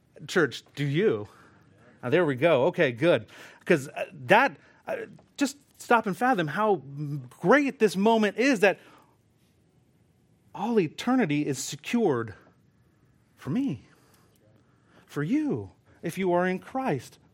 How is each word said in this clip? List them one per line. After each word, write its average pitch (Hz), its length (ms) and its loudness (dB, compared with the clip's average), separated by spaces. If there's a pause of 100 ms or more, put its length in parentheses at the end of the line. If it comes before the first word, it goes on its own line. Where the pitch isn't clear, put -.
(280)
church, 147 340 -2 (140)
do 143 80 -4
you? 143 440 0 (760)
Now, 123 80 -6
there 175 140 4
we 143 120 0
go. 143 300 2
Okay, 170 260 0
good. 131 340 0 (380)
'Cause, 147 240 0
uh, - 160 -10 (220)
that, 202 300 4 (300)
uh, - 100 -6 (400)
just - 200 -2 (220)
stop 226 280 0
and 180 100 -4
fathom 240 300 0
how 196 360 0 (460)
great 262 520 2
this 185 160 2
moment 214 420 2
is, 247 220 2
that 190 180 4 (1800)
all 220 240 -2
eternity 165 680 0
is 143 140 -4
secured 143 760 -2 (1000)
for - 140 -10
me, 220 360 -4 (1160)
for - 180 -8
you, 196 480 -2 (320)
if 175 160 -6
you 185 140 0
are 180 160 2
in 185 100 -2
Christ. 220 600 -6 (160)